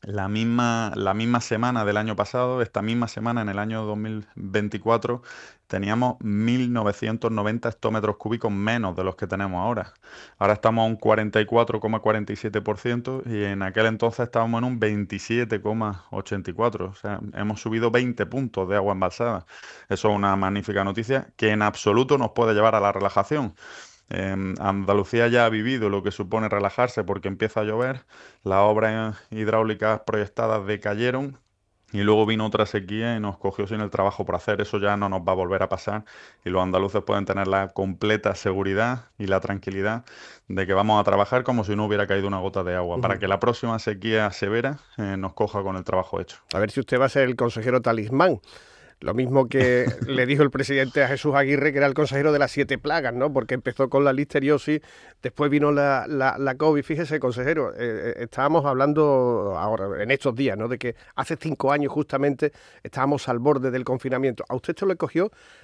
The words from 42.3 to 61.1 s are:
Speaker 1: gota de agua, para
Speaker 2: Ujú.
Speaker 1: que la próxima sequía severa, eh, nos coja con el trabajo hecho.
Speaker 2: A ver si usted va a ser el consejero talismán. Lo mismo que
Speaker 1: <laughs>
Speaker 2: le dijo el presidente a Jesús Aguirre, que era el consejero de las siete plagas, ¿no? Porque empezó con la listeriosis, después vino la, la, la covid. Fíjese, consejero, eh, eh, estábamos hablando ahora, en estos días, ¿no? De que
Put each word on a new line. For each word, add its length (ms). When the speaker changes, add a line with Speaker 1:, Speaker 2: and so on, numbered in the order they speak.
Speaker 1:
gota 240
de 120
agua, 240
para 140
Speaker 2:
Ujú. 80
Speaker 1:
que 60
la 120
próxima 400
sequía 520
severa, 480
eh, 200
nos 160
coja 300
con 120
el 80
trabajo 360
hecho. 180
Speaker 2:
A 60
ver 120
si 80
usted 200
va 60
a 40
ser 140
el 120
consejero 460
talismán. 600
Lo 140
mismo 360
que 360
Speaker 1:
<laughs> 220
Speaker 2:
le 180
dijo 180
el 80
presidente 520
a 60
Jesús 260
Aguirre, 380
que 60
era 80
el 60
consejero 380
de 80
las 120
siete 260
plagas, 360
¿no? 200
Porque 200
empezó 360
con 160
la 80
listeriosis, 640
después 300
vino 220
la, 340
la, 300
la 180
covid. 280
Fíjese, 360
consejero, 540
eh, 60
eh, 400
estábamos 460
hablando 920
ahora, 440
en 80
estos 260
días, 220
¿no? 120
De 80
que 180